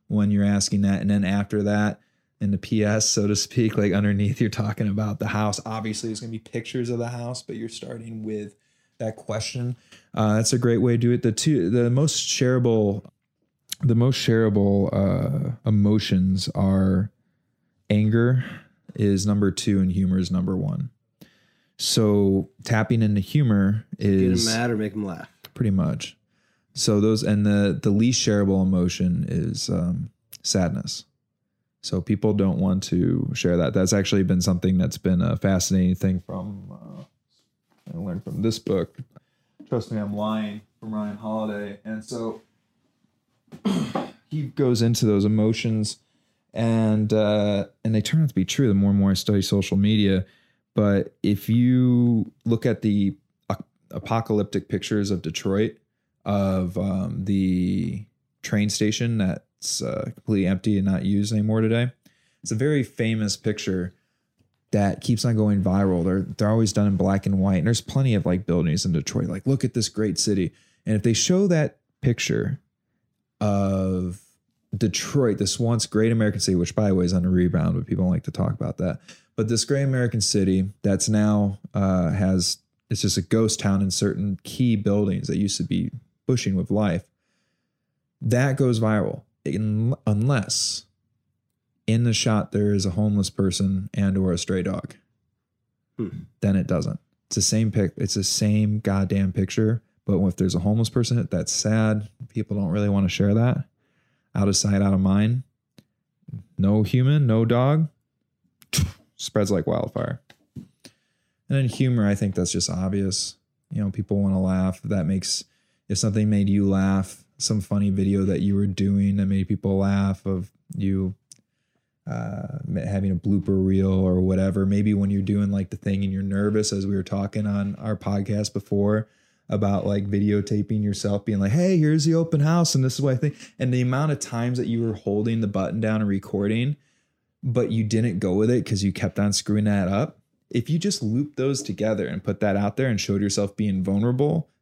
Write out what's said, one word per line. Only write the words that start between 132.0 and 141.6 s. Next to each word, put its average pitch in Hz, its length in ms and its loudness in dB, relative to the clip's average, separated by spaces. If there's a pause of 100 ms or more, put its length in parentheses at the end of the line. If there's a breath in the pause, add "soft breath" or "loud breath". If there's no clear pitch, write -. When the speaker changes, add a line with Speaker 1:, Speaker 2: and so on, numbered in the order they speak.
Speaker 1:
the 165 100 2
open 165 240 0
house 165 340 2
and 131 120 2
this 127 100 -2
is - 60 -6
what 135 140 2
I - 20 -4
think." 143 180 -2 (240 loud breath)
And 127 140 0
the 127 80 2
amount 131 320 0
of 135 60 -4
times 123 380 -4
that 127 100 -2
you 117 140 -2
were 113 120 -2
holding 107 480 -2
the 110 60 0
button 98 340 -2
down 110 200 0
and 101 80 0
recording, 104 680 -2 (640)
but 120 280 0
you 110 120 0
didn't 110 360 0
go 95 140 0
with 107 160 2
it 120 160 2
'cause 98 180 -2
you 98 100 2
kept - 260 -4
on 101 140 0
screwing 104 320 0
that 101 240 2
up. 107 300 -2 (300)
If - 200 -2
you 160 100 0
just 196 240 -2
loop 123 320 -2
those 135 260 -2